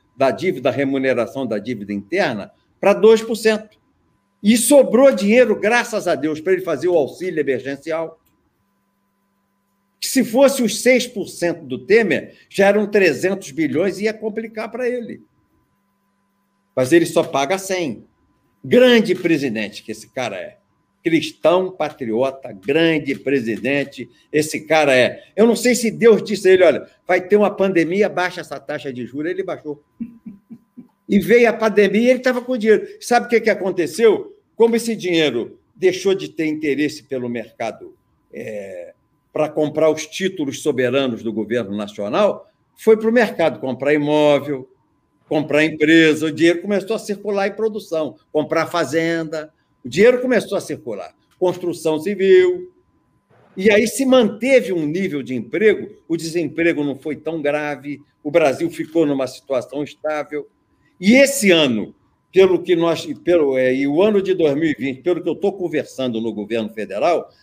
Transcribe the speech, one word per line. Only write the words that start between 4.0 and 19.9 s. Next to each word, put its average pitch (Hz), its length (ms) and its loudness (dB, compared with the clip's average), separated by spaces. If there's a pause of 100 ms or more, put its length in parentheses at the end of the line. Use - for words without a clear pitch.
E 226 140 4
sobrou 254 560 6
dinheiro, 214 440 4
graças 214 520 -2
a 156 60 0
Deus, 151 260 -4
pra 185 100 -2
ele 180 100 0
fazer 160 280 -4
o 175 80 0
auxílio 156 420 -4
emergencial. 139 800 -6 (1800)
Que - 60 -6
se 247 180 0
fosse 262 360 2
os 220 200 -2
seis 247 260 2
por - 220 -10
cento 170 340 -6
do 127 220 -10
Temer, 185 500 2 (140)
já 196 180 2
eram 208 180 2
trezentos 190 680 0
bilhões 156 480 -2
e 208 60 -4
ia 214 80 -4
complicar 220 560 -10
pra 240 200 -8
ele. 240 320 -10 (1500)
Mas 131 160 -2
ele 165 140 6
só 165 180 0
paga 139 340 -4
cem. 170 480 -8 (560)
Grande 226 540 4
presidente 131 680 -4
que 110 100 -10